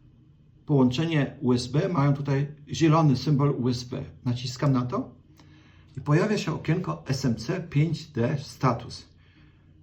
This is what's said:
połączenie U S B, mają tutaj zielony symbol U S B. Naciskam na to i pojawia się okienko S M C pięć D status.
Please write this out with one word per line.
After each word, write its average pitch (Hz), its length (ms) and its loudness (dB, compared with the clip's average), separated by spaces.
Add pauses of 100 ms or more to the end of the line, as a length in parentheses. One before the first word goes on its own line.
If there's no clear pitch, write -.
(640)
połączenie 143 760 2
U 123 120 2
S 120 140 0
B, 185 220 0
mają 143 240 2
tutaj 143 340 -2 (240)
zielony 156 460 4
symbol 143 400 2
U 120 120 0
S 120 140 -2
B. 98 200 -10 (220)
Naciskam 127 460 -2
na 127 100 2
to 196 340 -6 (840)
i - 40 -8
pojawia 190 360 2
się - 160 -4
okienko 160 540 -4
S 139 180 -2
M 113 100 0
C 180 340 -4
pięć 156 360 0
D 120 340 -2
status. - 680 -4 (760)